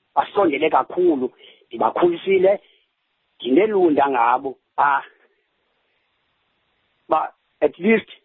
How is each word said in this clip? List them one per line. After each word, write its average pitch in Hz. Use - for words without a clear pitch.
basondele 156
kakhulu, 139
ndibakhulisile, 175
ndinelunda 156
ngabo, 127
ba, 139
ba, 156
at 151
least 208